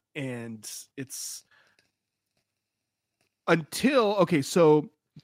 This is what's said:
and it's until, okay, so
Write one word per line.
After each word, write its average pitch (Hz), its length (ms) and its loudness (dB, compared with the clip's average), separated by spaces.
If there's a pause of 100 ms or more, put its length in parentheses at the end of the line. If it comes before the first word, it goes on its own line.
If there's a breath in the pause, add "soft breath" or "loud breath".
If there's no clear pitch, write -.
(140)
and 117 540 -12 (280)
it's - 480 -14 (2000 soft breath)
until, 208 720 0
okay, 170 260 2
so 151 460 4 (340)